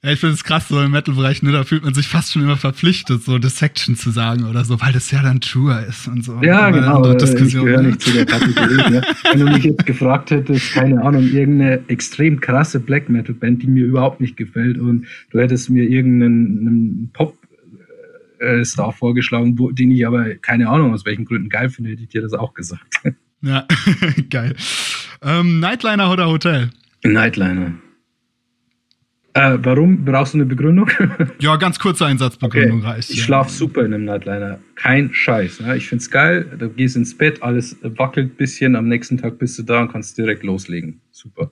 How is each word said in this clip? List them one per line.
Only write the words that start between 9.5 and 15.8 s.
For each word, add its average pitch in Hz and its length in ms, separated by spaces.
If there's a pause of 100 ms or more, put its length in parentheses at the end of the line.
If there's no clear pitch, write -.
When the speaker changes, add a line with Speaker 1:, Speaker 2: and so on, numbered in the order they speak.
Speaker 2:
mich 139 140
jetzt 151 200
gefragt 131 460
hättest, 139 400
keine 135 320
Ahnung, 135 260
irgendeine 139 600
extrem 143 500
krasse 139 400
Black-Metal-Band, 120 840
die 127 60
mir 131 180
überhaupt 131 360
nicht 123 160
gefällt, 117 400
und 120 280 (260)
du 113 80
hättest 123 300
mir 123 140